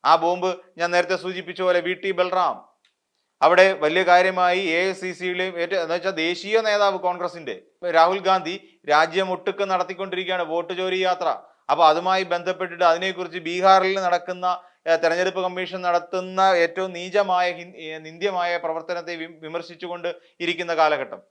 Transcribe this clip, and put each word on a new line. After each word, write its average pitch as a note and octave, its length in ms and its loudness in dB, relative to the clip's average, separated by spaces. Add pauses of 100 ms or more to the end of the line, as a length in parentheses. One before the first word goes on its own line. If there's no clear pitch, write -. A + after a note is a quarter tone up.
ആ C#3+ 100 6 (100)
ബോംബ് F3+ 260 0 (280)
ഞാൻ E3+ 180 -2
നേരത്തെ F3 280 2
സൂചിപ്പിച്ച F3+ 440 -8
പോലെ F3+ 200 2
വി F#3 60 -2 (100)
ടി G3 140 -2
ബൽറാം F3+ 380 0 (840)
അവിടെ F3+ 260 8 (160)
വലിയ E3 260 2
കാര്യമായി F3+ 520 4 (160)
എ F3 120 2
ഐ F#3+ 100 -4
സി F#3 100 -8 (100)
സിയിലെയും F3+ 420 -4
ഏറ്റവും, F3 220 -2
എന്ന് E3 120 -4
വെച്ചാൽ F3+ 200 -4 (100)
ദേശീയ F#3+ 420 -2
നേതാവ് G3+ 380 2
കോൺഗ്രസിന്റെ E3+ 500 -6 (420)
രാഹുൽ F3+ 300 4
ഗാന്ധി F#3 280 0 (340)
രാജ്യം E3 460 2
ഒട്ടുക്ക് G3 360 -4
നടത്തിക്കൊണ്ടിരിക്കുകയാണ് F3+ 800 -4
വോട്ട് E3+ 280 -4
ചോരി F#3 280 -2
യാത്ര. F3+ 200 0 (440)
അപ്പൊ D#3+ 200 4
അതുമായി F#3 320 0 (100)
ബന്ധപ്പെട്ടിട്ട് F3 580 -2
അതിനെക്കുറിച്ച് F3+ 560 -4
ബീഹാറിൽ F#3+ 480 4 (120)
നടക്കുന്ന, F3+ 380 -2 (420)
ഏ, E3 160 4
തെരഞ്ഞെടുപ്പ് F3+ 420 0
കമ്മീഷൻ F3+ 420 -6
നടത്തുന്ന F#3 540 -2 (220)
ഏറ്റവും F#3 340 -2
നീചമായ F3+ 500 0 (120)
ഹിൻ-, F3 260 -18
ഏ, - 20 -10 (200)
നിന്ദ്യമായ F3 440 -2 (140)
പ്രവർത്തനത്തെ E3 560 -6
വി-, E3 240 -14
വിമർശിച്ചുകൊണ്ട് E3+ 640 -8 (340)
ഇരിക്കുന്ന E3+ 380 -4
കാലഘട്ടം. C#3+ 500 0